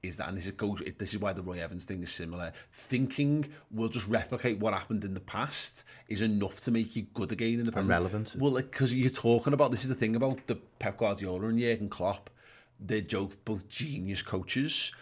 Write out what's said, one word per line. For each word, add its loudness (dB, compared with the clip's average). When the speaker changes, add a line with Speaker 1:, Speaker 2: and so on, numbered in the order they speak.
Speaker 1:
is -6
that, -6
and -4
this -6
is, -6
goes, -2
it, -8
this -4
is -2
why 0
the -6
Roy -6
Evans -8
thing -6
is -4
similar. -6
Thinking 2
we'll -2
just -4
replicate 0
what 2
happened -2
in -4
the -6
past -2
is -2
enough 2
to 0
make 2
you -2
good -2
again 0
in 0
the 2
present. 2
Speaker 2:
Irrelevant. 2
Speaker 1:
Well, 4
like, 0
'cause 4
you're 4
talking 6
about, 6
this 0
is -2
the 2
thing 2
about 0
the 0
Pep -2
Guardiola 0
and 2
Jurgen 2
Klopp. -2
They're 0
both, -4
both -4
genius -4
coaches, -2